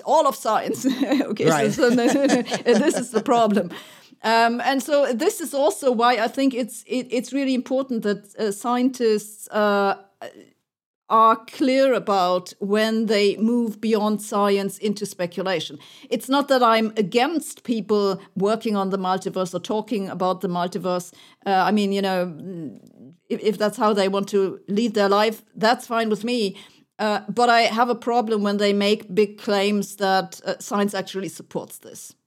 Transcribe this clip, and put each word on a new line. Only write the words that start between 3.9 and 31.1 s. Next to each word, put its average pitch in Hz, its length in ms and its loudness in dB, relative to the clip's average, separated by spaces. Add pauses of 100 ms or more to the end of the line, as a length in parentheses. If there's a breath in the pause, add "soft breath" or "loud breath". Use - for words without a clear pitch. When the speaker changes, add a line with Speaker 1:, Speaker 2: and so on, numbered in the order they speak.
Speaker 1:
Um, 233 380 2
and 269 200 0
so 285 300 2
this 320 300 -2
is 285 120 -10
also 285 380 0
why 240 260 4
I 233 120 0
think 269 240 0
it's, 247 340 -6
it, 247 240 -4
it's 247 220 -4
really 269 200 0
important 254 500 -2
that, 202 360 -4
uh, 208 140 -2
scientists, 240 960 -2
uh, 202 460 2 (1120)
are 226 360 6
clear 269 480 2
about 180 680 0
when 220 460 0
they 202 320 2
move 226 420 0
beyond 214 420 0
science 202 560 0
into 202 280 -4
speculation. 175 760 -6 (300 loud breath)
It's - 180 -4
not 277 220 0
that 262 120 4
I'm 226 360 4
against 240 680 -2
people 208 560 0 (160 loud breath)
working 214 400 0
on 190 140 0
the 196 80 -2
multiverse 185 560 -4
or 175 60 -4
talking 208 500 -4
about 180 320 -2
the 185 80 -4
multiverse. 180 640 -4 (320 loud breath)
Uh, 196 60 -2
I 185 200 2
mean, 202 220 2
you 196 80 0
know, 185 320 -2 (960)
if, 220 120 -4
if 196 160 0
that's 208 200 -2
how 214 160 2
they 196 160 2
want 196 200 -2
to 196 380 -2
lead 214 280 -2
their 202 140 2
life, 214 340 2 (120)
that's 226 320 0
fine 226 220 -2
with 208 140 -2
me. 220 340 -2 (420 loud breath)
Uh, 208 300 -2
but 240 200 2
I 233 120 6
have 226 280 2
a 240 60 0
problem 233 480 0
when 202 140 0
they 202 160 2
make 202 400 0
big 208 240 2
claims 202 600 -2
that, 190 480 0
uh, 190 140 -4
science 202 340 -2
actually 190 360 -8